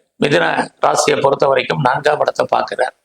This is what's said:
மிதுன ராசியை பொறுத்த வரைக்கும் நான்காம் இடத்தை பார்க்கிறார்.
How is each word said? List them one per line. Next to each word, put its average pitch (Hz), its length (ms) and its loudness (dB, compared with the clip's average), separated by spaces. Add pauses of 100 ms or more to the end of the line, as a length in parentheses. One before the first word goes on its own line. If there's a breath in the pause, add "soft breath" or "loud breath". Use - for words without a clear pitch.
(240)
மிதுன 165 220 2 (400)
ராசியை 147 300 0 (100)
பொறுத்த 139 260 2
வரைக்கும் 135 360 0
நான்காம் 147 360 0
இடத்தை 131 220 -2 (100)
பார்க்கிறார். 123 480 -4